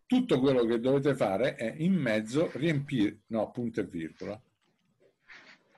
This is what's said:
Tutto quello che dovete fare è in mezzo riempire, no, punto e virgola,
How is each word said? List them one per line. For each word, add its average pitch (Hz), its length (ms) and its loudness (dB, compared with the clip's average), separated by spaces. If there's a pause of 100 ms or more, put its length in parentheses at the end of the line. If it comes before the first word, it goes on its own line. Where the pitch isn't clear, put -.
Tutto 247 340 2
quello 131 240 4
che 113 140 2
dovete 139 380 2
fare 113 400 0
è 113 220 -6
in 180 160 2
mezzo 123 600 0
riempire, 139 720 -2
no, 110 240 -2
punto 117 300 -4
e 90 60 -4
virgola, 87 540 -10 (1400)